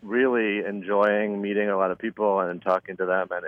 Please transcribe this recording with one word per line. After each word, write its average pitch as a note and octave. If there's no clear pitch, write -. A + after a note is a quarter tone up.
really A2
enjoying G2+
meeting G2+
a G2
lot F#2+
of F2+
people G#2
and F2
talking F#2
to F#2+
them F#2
and F2+